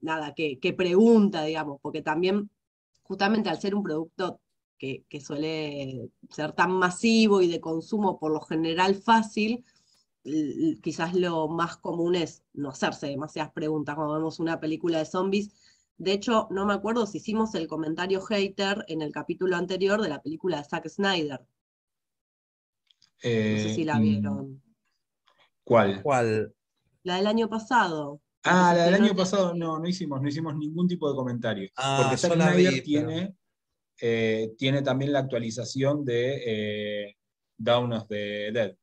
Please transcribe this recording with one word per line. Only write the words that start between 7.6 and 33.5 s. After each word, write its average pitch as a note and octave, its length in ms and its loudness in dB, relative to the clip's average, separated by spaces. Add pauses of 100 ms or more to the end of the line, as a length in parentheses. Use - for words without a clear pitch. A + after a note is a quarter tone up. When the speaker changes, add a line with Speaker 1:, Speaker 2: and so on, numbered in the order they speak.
Speaker 1:
consumo E3+ 600 -2
por D#3 100 -2
lo D3+ 100 0
general E3 540 0
fácil, A3 680 2 (580)
l-, D3 300 -4
l-, D#3 280 -2
quizás E3+ 340 -4
lo E3+ 340 0
más E3+ 300 -4
común E3+ 360 -2
es E3 380 -4
no C#3+ 160 -8
hacerse D#3 400 -4
demasiadas D3 440 -8
preguntas D3+ 440 -4
cuando D3+ 180 -4
vemos D#3+ 240 -4
una F3+ 220 -2
película D#3+ 380 -2
de D#3 80 -2
zombies, G3 600 -2 (320)
de F#3 140 -2
hecho, A3 380 0
no G3 140 -2
me G#3 100 2
acuerdo G#3+ 320 -2
si E3+ 120 -10
hicimos A3 360 -2
el D#3+ 120 -4
comentario E3 540 -2
hater G3+ 680 -2
en D#3+ 140 -4
el D3+ 100 -6
capítulo F3+ 440 -2
anterior F#3+ 440 0
de F#3+ 80 -2
la C#3 140 -6
película D#3+ 360 -4
de C#3+ 60 -8
Zack E3 240 -8
Snyder. E3 520 -2
No - 60 -20 (1800)
sé G#2+ 460 0
Speaker 2:
Eh, A2 60 -4
Speaker 1:
si D#3+ 100 -2
la A2+ 140 2
Speaker 2:
mm, A2 40 4
Speaker 1:
vieron. G#2+ 600 0 (1040)
Speaker 2:
¿Cuál? G2+ 380 4
Speaker 3:
¿Cuál? A#2 520 0 (480)
Speaker 1:
La F3+ 140 -2
del G3 100 0
año A3+ 220 0
pasado. F3+ 720 -2 (240)
Speaker 2:
Ah, F3 260 6
Speaker 1:
Que E3+ 60 6
se - 20 6
Speaker 2:
la - 60 -
del - 0 - (100)
Speaker 1:
estrenó G#3 100 6
Speaker 2:
año G#3+ 60 6
Speaker 1:
en F#3 60 0
Speaker 2:
pasado, F#3+ 300 2
Speaker 1:
Netflix. E3+ 200 -4
Speaker 2:
no, D#3+ 140 -4
no E3+ 80 -4
hicimos, D3 340 -4
no C#3+ 60 -2
hicimos D3+ 280 -4
ningún D#3+ 320 -2
tipo E3 220 -2
de B2+ 60 -2
comentario. A#2 600 -4
Speaker 3:
Ah, C3+ 260 2
Speaker 2:
Porque C3+ 140 2
Speaker 3:
yo F3 120 2
Speaker 2:
Zack E3+ 80 4
Speaker 3:
la E3 160 6
Speaker 2:
Snyder F3+ 180 8
Speaker 3:
vi, - 0 -
pero C3 140 0
Speaker 2:
tiene, D#3+ 520 -2 (640)